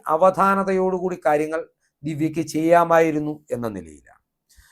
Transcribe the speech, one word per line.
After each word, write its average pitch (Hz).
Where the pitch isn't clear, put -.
അവധാനതയോടുകൂടി 185
കാര്യങ്ങൾ 156
ദിവ്യയ്ക്ക് 156
ചെയ്യാമായിരുന്നു 165
എന്ന 120
നിലയിലാണ്. 78